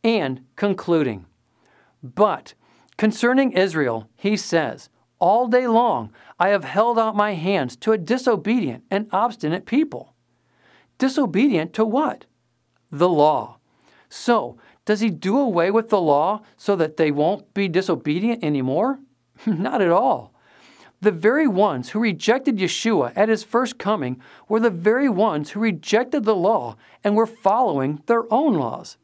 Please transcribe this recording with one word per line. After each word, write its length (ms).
And 380
concluding, 680
"But 520
concerning 540
Israel, 640
he 220
says, 520
'All 280
day 200
long 440
I 100
have 140
held 340
out 180
my 180
hands 440
to 140
a 60
disobedient 920
and 220
obstinate 560
people.'" 480
Disobedient 760
to 120
what? 400
The 180
law. 480
So, 480
does 140
he 100
do 300
away 320
with 180
the 100
law 420
so 200
that 220
they 120
won't 460
be 120
disobedient 760
anymore? 560
<laughs> 220
Not 360
at 80
all. 440
The 100
very 360
ones 420
who 100
rejected 580
Yeshua 580
at 120
his 160
first 360
coming 420
were 120
the 100
very 400
ones 420
who 80
rejected 680
the 100
law 400
and 120
were 100
following 800
their 260
own 220
laws. 500